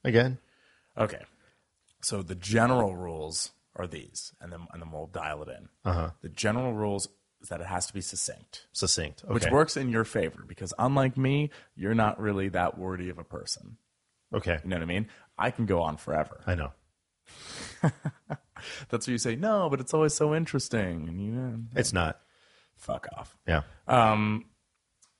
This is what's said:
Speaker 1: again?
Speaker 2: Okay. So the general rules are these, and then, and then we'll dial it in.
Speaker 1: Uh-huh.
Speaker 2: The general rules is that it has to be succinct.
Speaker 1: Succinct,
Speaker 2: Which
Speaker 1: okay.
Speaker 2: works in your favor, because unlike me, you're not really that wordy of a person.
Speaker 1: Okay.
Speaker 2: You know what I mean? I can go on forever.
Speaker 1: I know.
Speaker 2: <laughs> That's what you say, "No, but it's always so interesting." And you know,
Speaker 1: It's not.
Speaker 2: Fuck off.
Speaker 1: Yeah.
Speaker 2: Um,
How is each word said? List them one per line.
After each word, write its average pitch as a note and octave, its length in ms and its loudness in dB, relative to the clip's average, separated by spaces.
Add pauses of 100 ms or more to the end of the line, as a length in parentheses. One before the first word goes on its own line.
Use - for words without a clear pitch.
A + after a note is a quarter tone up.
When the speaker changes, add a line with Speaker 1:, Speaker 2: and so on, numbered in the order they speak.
Speaker 1:
again? B2+ 360 6 (600)
Speaker 2:
Okay. A2 240 0 (800)
So G2+ 200 -2
the F2+ 120 -8
general A2 640 4
rules D#2+ 560 -6 (220)
are F2+ 120 -6
these, D#2+ 540 -12
and F2 120 -14
then, E2+ 200 -14
and E2+ 100 -14
then E2 80 -14
we'll D#2 160 -10
dial D#2 360 -6
it - 60 -14
in. - 200 -16 (160)
Speaker 1:
Uh-huh. E2+ 260 2 (120)
Speaker 2:
The E2 60 -10
general A#2 440 0
rules G#2 360 -2 (380)
is - 40 -10
that E2+ 100 -6
it E2+ 80 -8
has F#2 180 -2
to - 80 -8
be G2 60 -6
succinct. - 720 -8
Speaker 1:
Succinct, - 560 0
Speaker 2:
Which A#2 160 2
Speaker 1:
okay. E2+ 80 2
Speaker 2:
works D3+ 240 6
in C3+ 120 -2
your A2+ 160 4
favor, F#2 420 -2
because F2+ 340 -10
unlike C3 360 4
me, C#3 340 2 (260)
you're G#2 180 0
not G#2+ 260 4
really G2+ 280 0
that F2+ 280 0
wordy F2+ 320 -6
of E2+ 100 -10
a E2+ 60 -12
person. - 520 -12 (580)
Speaker 1:
Okay. E2+ 300 0
Speaker 2:
You F2 40 -8
know F#2 80 -2
what E2+ 60 -2
I E2 40 -4
mean? F#2+ 200 0 (320)
I A#2 140 2
can A#2 140 -2
go F#2+ 160 2
on D#2 140 -2
forever. D#2 480 -4
Speaker 1:
I F2+ 120 0
know. C#2+ 160 -4 (1080)
Speaker 2:
<laughs> - 0 - (1080)
That's - 180 -2
what - 20 -8
you B2 100 2
say, A2+ 180 0
"No, G3 340 2
but C3+ 100 2
it's B2+ 140 -4
always D#3 200 4
so D3+ 200 4
interesting." G#2 760 0
And F2 120 -4
you G#2 100 -4
know, A#2+ 300 -4 (160)
Speaker 1:
It's C3 160 2
not. F2 280 2 (560)
Speaker 2:
Fuck - 400 -8
off. - 200 -14 (100)
Speaker 1:
Yeah. D#2+ 160 4 (240)
Speaker 2:
Um, A2 600 4 (720)